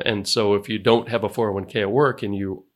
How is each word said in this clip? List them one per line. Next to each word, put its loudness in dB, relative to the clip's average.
and -2
so 2
if -2
you -4
don't 4
have -2
a 0
four -2
oh -4
one -6
k -4
at 0
work 2
and -4
you -6